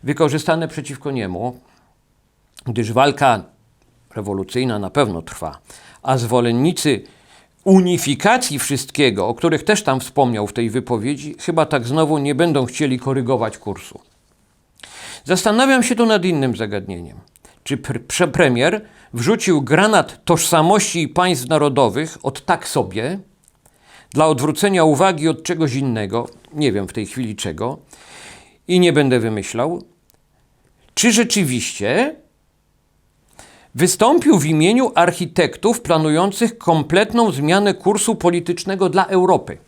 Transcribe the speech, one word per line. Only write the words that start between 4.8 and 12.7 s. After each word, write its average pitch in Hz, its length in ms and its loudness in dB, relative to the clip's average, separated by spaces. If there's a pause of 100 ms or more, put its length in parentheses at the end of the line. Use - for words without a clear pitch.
pewno 104 320 0
trwa, 78 360 -12 (460)
a 131 140 0
zwolennicy 120 880 0 (600)
unifikacji 185 960 0
wszystkiego, 120 680 -2
o 120 60 -4
których 160 300 -2
też 208 200 -2
tam 131 160 -2
wspomniał 120 480 -2
w - 60 -12
tej 117 160 -4
wypowiedzi, 131 720 -6
chyba 165 260 0
tak 135 200 -4
znowu 151 320 0
nie 139 180 -2
będą 143 300 2
chcieli 127 340 -2